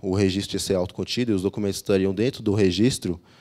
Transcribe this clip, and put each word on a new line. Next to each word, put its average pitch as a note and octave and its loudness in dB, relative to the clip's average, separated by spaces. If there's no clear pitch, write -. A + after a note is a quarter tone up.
o F#2+ -2
registro G2 0
ia F#2+ -2
ser - -2
autocontido G2 -2
e G2+ 2
os F2+ 0
documentos G2 -2
estariam G2 2
dentro A#2 -2
do G#2+ 0
registro, F#2+ 2